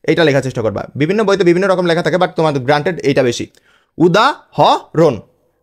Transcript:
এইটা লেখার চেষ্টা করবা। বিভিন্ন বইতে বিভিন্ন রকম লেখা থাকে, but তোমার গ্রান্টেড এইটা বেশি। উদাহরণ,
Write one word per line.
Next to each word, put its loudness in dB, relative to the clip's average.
এইটা 0
লেখার 2
চেষ্টা -6
করবা। -4
বিভিন্ন -2
বইতে 0
বিভিন্ন 2
রকম 0
লেখা 0
থাকে, -2
but 0
তোমার -2
গ্রান্টেড -2
এইটা 0
বেশি। -2
উদাহরণ, 0